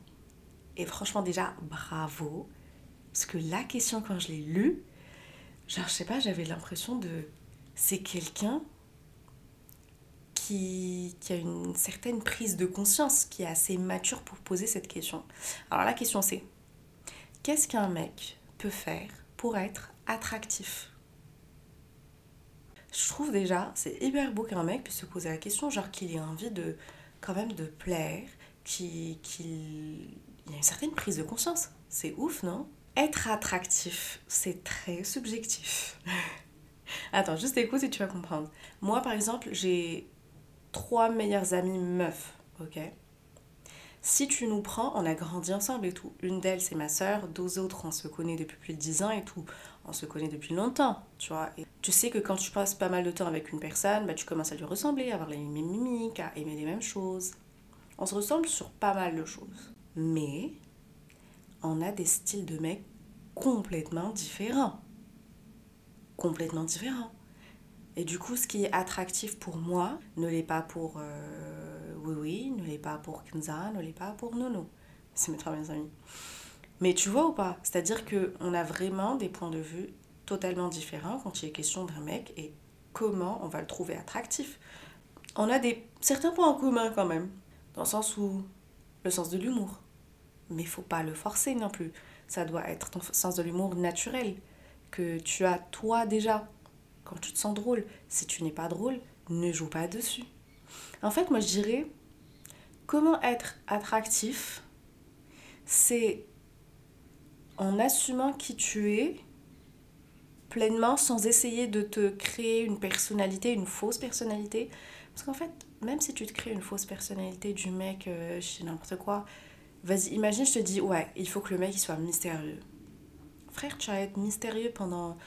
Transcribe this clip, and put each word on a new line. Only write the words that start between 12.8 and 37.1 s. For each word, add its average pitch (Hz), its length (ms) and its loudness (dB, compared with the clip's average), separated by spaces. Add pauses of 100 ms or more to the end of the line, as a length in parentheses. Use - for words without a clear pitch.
qui - 160 -8
est 175 60 -2
assez 170 320 2
mature 185 420 0
pour - 160 -16
poser 190 300 -2
cette 185 200 -2
question. - 360 -6 (480)
Alors - 140 6
la 233 80 4
question 233 280 0
c'est, - 220 0 (960)
qu'est-ce 302 260 4
qu'un 208 200 2
mec - 500 -4 (220)
peut 101 100 -2
faire 165 400 -6 (280)
pour 226 200 0
être 196 340 -4 (140)
attractif ? - 840 -2 (2000)
Je - 160 2
trouve 294 220 -2
déjà, 185 420 4
c'est - 280 -4
hyper 269 320 2
beau 208 100 0
qu'un 190 180 0
mec 190 220 0
puisse - 140 -8
se - 100 -8
poser 165 220 -6
la 160 80 -2
question, 208 340 -2
genre 196 180 -2
qu'il 170 260 -6
ait 160 40 0
envie 160 320 -6
de, 165 260 -4 (440)
quand 190 120 -4
même 214 200 0
de 165 120 -4
plaire, 165 600 -2 (360)
qu'il, 165 580 -4
qu'il, 156 880 -8 (340)
il 156 60 -12
y - 20 -8
a 143 40 -8
une 147 60 -4
certaine - 280 2
prise 196 260 0
de 156 60 -2
conscience. 330 460 -2 (200)
C'est - 280 -4
ouf, 302 260 -2
non ? 196 260 -4 (260)
Être 202 340 2
attractif, - 960 0
c'est - 360 0
très 180 400 -4
subjectif. - 960 -4 (560)
<laughs> - 580 -12